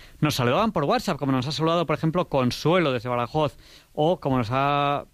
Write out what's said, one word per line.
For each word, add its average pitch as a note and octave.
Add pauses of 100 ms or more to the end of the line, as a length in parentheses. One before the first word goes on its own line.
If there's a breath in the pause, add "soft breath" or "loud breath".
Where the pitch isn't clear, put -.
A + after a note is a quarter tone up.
(200 loud breath)
Nos D3+
saludaban D#3
por D#3+
WhatsApp, F3+
como C#3
nos B2+
ha D3+
saludado, D#3+
por D3+
ejemplo, D#3+
Consuelo D3
desde A#2+
Badajoz, B2 (380 soft breath)
o D#3+
como C3+
nos A2+
ha C#3+